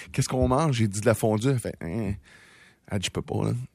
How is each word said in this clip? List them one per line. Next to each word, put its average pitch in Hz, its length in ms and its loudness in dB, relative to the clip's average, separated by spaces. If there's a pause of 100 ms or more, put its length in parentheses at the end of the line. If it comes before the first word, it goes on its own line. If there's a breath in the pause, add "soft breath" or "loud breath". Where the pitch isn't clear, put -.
(120 loud breath)
Qu'est-ce - 160 0
qu'on 127 180 2
mange ? » 135 300 2
J'ai 113 100 2
dit, « 101 160 -4
De 117 40 0
la 117 80 6
fondue. » 107 360 2
Elle 131 80 2
fait, « 92 240 -6
Hein ? » 95 300 -2 (760 loud breath)
Elle 104 100 -2
dit, « 87 80 -2
Je - 20 -12
peux - 100 -4
pas, - 240 -2
là. » « 107 60 2 (240)